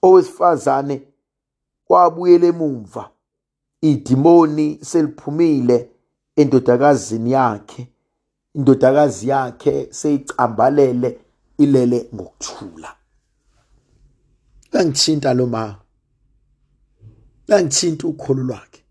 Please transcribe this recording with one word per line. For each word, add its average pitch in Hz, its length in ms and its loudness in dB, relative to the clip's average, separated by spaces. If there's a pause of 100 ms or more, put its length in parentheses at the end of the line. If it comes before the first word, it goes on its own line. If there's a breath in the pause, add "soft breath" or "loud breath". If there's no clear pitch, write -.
Owesifazane 143 1000 2 (880)
wabuyela 175 580 4
emumva, 135 640 -6 (680)
idimoni 151 1000 2
seliphumile 147 1080 -2 (460)
endodakazini 127 960 0
yakhe, 123 560 -4 (680)
indodakazi 135 760 0
yakhe 135 640 -6
seyicambalele, 127 1300 -2 (380)
ilele 127 580 0
ngokuthula. 90 800 -18 (1800)
Langithinta 147 640 0
lo 123 140 0
ma, 110 280 -6 (1700)
langithinta 170 600 -2
ukholo 135 360 -6
lwakhe. - 480 -12